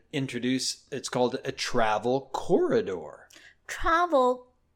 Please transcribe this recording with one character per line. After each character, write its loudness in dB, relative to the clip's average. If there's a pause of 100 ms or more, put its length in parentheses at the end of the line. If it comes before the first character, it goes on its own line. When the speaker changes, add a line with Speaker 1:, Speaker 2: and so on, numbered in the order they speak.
(120)
Speaker 1:
introduce. -2 (120)
It's -8
called 0
a -4
travel 0
corridor. 0 (400)
Speaker 2:
Travel 2 (280)